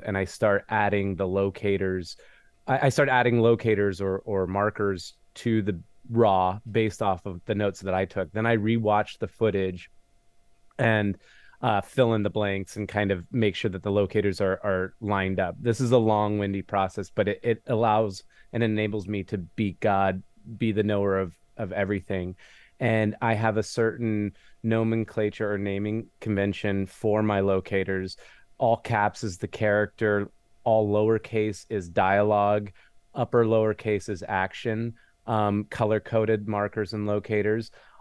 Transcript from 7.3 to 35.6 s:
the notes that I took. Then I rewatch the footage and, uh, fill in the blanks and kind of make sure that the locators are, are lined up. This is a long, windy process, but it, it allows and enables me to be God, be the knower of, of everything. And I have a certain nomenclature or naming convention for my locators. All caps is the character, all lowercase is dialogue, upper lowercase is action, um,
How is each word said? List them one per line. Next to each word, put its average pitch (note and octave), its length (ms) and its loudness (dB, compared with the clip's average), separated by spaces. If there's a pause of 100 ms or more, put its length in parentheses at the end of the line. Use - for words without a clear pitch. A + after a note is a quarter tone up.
the G#2+ 120 -4
notes G2+ 260 -2
that F#2+ 120 -4
I F#2+ 120 0
took. F#2 260 -6
Then A2 140 -4
I A#2 100 4
rewatch G#2+ 640 0
the G#2+ 100 -6
footage F#2+ 640 -2 (880)
and, G#2+ 380 2 (440)
uh, G#2+ 200 2
fill A#2 320 2
in G#2 100 0
the G2+ 60 0
blanks G2 480 -4
and G#2 100 -6
kind G#2 240 0
of F2 220 -2
make A2 220 2
sure - 140 -4
that F2+ 140 -8
the G2+ 80 -2
locators G2+ 480 2
are, F#2+ 240 0
are F#2+ 380 -2
lined F#2+ 400 0
up. F2 180 -4
This A#2 220 -2
is A#2+ 100 2
a B2+ 60 6
long, G#2+ 420 2
windy G2+ 220 -2
process, G2 480 -4
but G2+ 180 0
it, G2+ 160 -4
it A2+ 240 0
allows A2 560 0 (300)
and A2+ 100 0
enables G#2+ 460 -2
me G2+ 160 -4
to G2+ 140 -6
be F#2+ 420 -4
God, G2 420 2 (340)
be A2+ 140 0
the G#2 120 0
knower G2+ 360 2
of, F2+ 140 -4 (240)
of F#2+ 160 -6
everything. F#2+ 640 -4 (420)
And A2 420 0
I A2+ 140 2
have A2 220 0
a G#2+ 60 -2
certain A2 720 -2 (280)
nomenclature A2+ 880 -2
or G2 60 -4
naming G2+ 480 -4 (120)
convention G2 680 -2
for G#2+ 340 0
my G#2+ 180 2
locators. F#2+ 800 -2 (400)
All A#2 200 2
caps G#2 460 0
is F#2 140 -6
the G2+ 100 -8
character, G#2 840 0 (320)
all A2 280 2
lowercase G#2+ 760 0
is F#2+ 200 -6
dialogue, G2+ 840 2 (420)
upper A#2 320 2
lowercase A2 640 0
is G2+ 180 -6
action, A2 680 -4 (320)
um, G#2 380 0